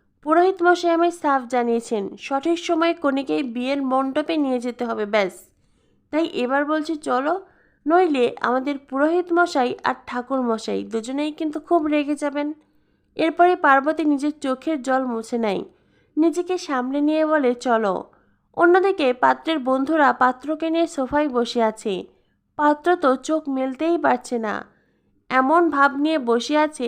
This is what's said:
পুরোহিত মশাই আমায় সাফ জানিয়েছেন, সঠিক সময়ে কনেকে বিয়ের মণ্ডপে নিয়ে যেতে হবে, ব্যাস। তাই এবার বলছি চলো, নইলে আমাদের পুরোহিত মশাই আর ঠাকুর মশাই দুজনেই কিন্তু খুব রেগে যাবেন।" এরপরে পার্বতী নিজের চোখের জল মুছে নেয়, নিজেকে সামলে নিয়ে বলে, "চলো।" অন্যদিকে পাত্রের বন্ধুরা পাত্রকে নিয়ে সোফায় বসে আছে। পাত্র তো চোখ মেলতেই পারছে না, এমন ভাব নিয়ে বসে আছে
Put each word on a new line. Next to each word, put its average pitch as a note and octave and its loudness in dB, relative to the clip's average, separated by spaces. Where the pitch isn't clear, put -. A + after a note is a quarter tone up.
পুরোহিত F4 2
মশাই F4 4
আমায় E4+ 2
সাফ C#4+ 0
জানিয়েছেন, A#3 -2
সঠিক D#4+ -2
সময়ে E4+ 0
কনেকে C#4 -2
বিয়ের B3+ -4
মণ্ডপে C4+ 0
নিয়ে C4 0
যেতে A#3+ -6
হবে, A3 -4
ব্যাস। G3+ 0
তাই D#4+ 0
এবার B3+ 0
বলছি D#4 -2
চলো, C#4 -2
নইলে D4+ 4
আমাদের C4 -2
পুরোহিত D#4 0
মশাই E4+ 2
আর B3+ 0
ঠাকুর B3 -4
মশাই A3 -2
দুজনেই A#3+ -4
কিন্তু D#4 -6
খুব E4+ 2
রেগে D4 0
যাবেন।" D4 -4
এরপরে E4+ 4
পার্বতী D#4 4
নিজের D4 0
চোখের C4+ -2
জল C4 0
মুছে A#3 -4
নেয়, G#3 -2
নিজেকে E4+ 0
সামলে C4+ -2
নিয়ে D#4 2
বলে, D4+ 2
"চলো।" A3+ 0
অন্যদিকে F4+ 2
পাত্রের C4 -2
বন্ধুরা C4+ 0
পাত্রকে C#4 -2
নিয়ে E4 0
সোফায় C#4+ -2
বসে A#3+ -2
আছে। A3 -2
পাত্র D4 0
তো D#4+ 2
চোখ D#4 -2
মেলতেই C4+ -2
পারছে B3+ 0
না, G#3+ -4
এমন C4+ 4
ভাব C#4 4
নিয়ে D#4 0
বসে A#3+ 0
আছে D4+ 0